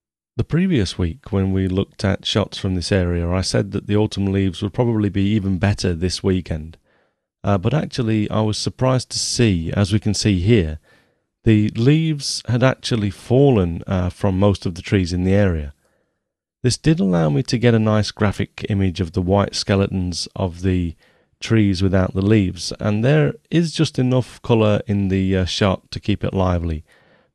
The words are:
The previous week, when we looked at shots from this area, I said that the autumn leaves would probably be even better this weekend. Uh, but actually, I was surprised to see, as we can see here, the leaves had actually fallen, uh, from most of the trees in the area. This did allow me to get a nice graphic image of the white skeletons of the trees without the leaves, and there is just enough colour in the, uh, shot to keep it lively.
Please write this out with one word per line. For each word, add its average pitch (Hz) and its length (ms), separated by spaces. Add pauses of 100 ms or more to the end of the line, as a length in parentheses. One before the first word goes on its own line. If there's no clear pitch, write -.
(380)
The - 60
previous 156 560
week, 85 320
when 95 200
we 95 160
looked 95 380
at 95 180
shots - 360
from 95 160
this 87 160
area, 87 360
I 92 140
said 104 300
that 98 160
the 104 100
autumn 104 300
leaves 95 340
would 104 100
probably 110 380
be 98 220
even 98 260
better 98 380
this 90 280
weekend. 82 540 (640)
Uh, 101 140
but 110 160
actually, 110 560
I 110 120
was 107 140
surprised 127 560
to - 80
see, 92 520
as 98 200
we 104 80
can 104 140
see 98 260
here, 85 380 (640)
the 107 260
leaves 147 800
had 117 140
actually 117 480
fallen, 113 800
uh, 90 220
from 95 280
most 101 300
of 87 80
the 87 80
trees 92 280
in 90 120
the 95 100
area. 85 400 (880)
This 123 160
did 160 220
allow 175 320
me 139 100
to 127 160
get 117 160
a 113 60
nice 107 320
graphic - 580
image 98 320
of 82 120
the 92 100
white 98 320
skeletons 95 800
of 90 260
the 90 340 (440)
trees 101 420
without 95 320
the 95 80
leaves, 98 580
and 107 240
there 143 300 (160)
is 165 220
just - 260
enough 127 460
colour 107 420
in 101 220
the, 95 280
uh, 92 100
shot 95 440
to 95 100
keep - 240
it - 120
lively. 85 480 (520)